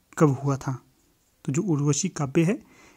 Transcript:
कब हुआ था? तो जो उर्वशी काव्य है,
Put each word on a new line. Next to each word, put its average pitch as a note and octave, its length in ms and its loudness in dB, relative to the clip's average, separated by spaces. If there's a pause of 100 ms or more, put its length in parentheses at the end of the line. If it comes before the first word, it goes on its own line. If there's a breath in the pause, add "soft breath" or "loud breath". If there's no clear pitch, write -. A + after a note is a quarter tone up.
(180)
कब D#3 120 6
हुआ C#3 280 -2
था? C3 280 -8 (600)
तो D3+ 60 -4
जो D3 100 -2
उर्वशी D3+ 480 0
काव्य D3 340 0
है, G#3+ 340 -2 (200 soft breath)